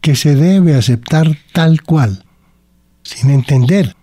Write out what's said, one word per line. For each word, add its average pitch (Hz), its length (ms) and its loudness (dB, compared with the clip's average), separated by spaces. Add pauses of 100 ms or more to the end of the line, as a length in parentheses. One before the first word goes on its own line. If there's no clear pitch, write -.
que 143 160 0
se 147 180 0
debe 175 400 2
aceptar 147 600 0 (160)
tal 160 300 0
cual, 123 420 -2 (760)
sin - 280 -4
entender 135 720 0